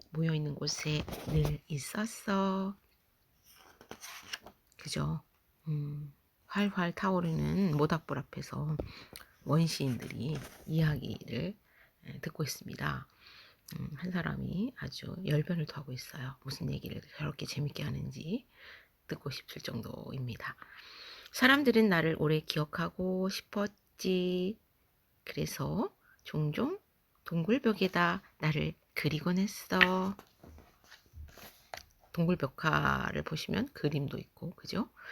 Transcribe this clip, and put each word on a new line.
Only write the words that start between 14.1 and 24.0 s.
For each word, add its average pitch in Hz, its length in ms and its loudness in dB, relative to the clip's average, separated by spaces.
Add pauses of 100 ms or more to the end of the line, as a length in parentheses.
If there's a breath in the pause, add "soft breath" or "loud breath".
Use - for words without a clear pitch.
사람이 180 680 -4
아주 - 380 -10 (100)
열변을 151 400 2
토하고 143 260 -10
있어요. 131 520 -10
무슨 - 280 -6
얘기를 - 300 -6 (160)
저렇게 - 280 -6
재밌게 143 380 -4
하는지 147 640 -6 (600 loud breath)
듣고 - 220 -6
싶을 - 320 -10
정도입니다. - 960 -6 (800 loud breath)
"사람들은 254 560 8
나를 160 300 6
오래 156 200 4
기억하고 185 880 0
싶었지. 185 1300 0 (680)